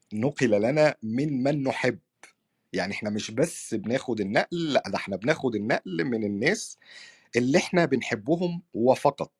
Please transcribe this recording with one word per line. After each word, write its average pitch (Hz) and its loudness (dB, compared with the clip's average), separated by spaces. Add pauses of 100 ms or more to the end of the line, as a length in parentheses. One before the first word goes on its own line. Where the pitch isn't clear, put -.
(120)
نقل 123 0
لنا 131 4
من 127 -2
من 143 0
نحب. 160 0 (720)
يعني 92 -2
إحنا 107 -6
مش 107 -4
بس 127 -2
بناخد 110 -2
النقل، 151 0
لأ، - 4
ده 196 -6
إحنا 190 -4
بناخد 135 0
النقل 160 -2
من 113 -2
الناس 113 -2 (580)
اللي 127 4
إحنا 180 2
بنحبهم 143 -2 (120)
وفقط. 123 2